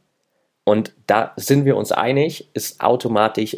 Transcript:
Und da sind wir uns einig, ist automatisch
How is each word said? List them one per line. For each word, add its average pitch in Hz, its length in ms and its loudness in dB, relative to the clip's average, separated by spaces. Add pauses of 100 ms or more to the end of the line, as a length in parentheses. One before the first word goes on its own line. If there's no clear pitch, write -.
(640)
Und 107 280 0 (140)
da 107 300 0
sind 139 280 2
wir 131 140 2
uns 107 140 -4
einig, 139 600 -2
ist - 300 -8
automatisch 110 760 0